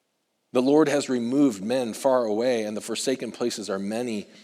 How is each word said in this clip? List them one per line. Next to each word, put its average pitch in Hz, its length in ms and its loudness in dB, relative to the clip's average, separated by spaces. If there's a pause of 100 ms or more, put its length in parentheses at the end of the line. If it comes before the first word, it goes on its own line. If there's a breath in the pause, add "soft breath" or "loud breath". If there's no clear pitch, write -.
(540)
The 123 60 2
Lord 143 300 6
has 139 180 0
removed 123 560 2
men 117 300 -2
far 123 320 2
away, 110 380 0
and 107 120 -6
the 101 60 -8
forsaken 123 500 -4
places 113 380 -4
are 98 80 -2
many 107 500 -6 (160 loud breath)